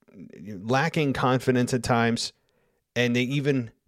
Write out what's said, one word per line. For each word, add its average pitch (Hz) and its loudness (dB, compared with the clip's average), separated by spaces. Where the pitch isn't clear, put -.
lacking 131 0
confidence 127 2
at 123 0
times. 117 0
And 120 2
they 123 2
even 135 -2